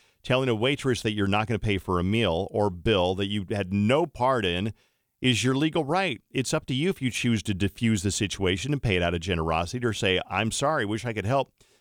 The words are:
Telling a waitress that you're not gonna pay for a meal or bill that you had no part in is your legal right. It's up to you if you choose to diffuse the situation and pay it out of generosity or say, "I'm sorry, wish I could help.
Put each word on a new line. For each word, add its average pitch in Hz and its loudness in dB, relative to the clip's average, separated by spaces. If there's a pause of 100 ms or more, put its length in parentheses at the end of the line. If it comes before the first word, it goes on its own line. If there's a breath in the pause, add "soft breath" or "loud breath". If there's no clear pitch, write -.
(220 soft breath)
Telling 127 0
a 117 4
waitress 127 0
that 110 -2
you're 104 0
not 104 2
gonna 110 -2
pay 101 0
for 90 0
a 87 0
meal 95 2
or 104 2
bill 92 2
that 101 -2
you 101 -4
had 101 -4
no 110 4
part 127 0
in 92 0 (480)
is 123 2
your 127 2
legal 156 0
right. 151 -2 (100)
It's 131 -2
up 156 -2
to 135 -4
you 147 0
if - -4
you 127 0
choose 113 0
to 107 0
diffuse 101 0
the 101 0
situation 95 -2
and 139 -4
pay 101 2
it 87 2
out 87 0
of 85 -2
generosity 85 -2
or 110 0
say, 92 0
"I'm 107 -2
sorry, 143 0
wish 107 -4
I 117 -6
could 104 -4
help. 127 -2 (280 soft breath)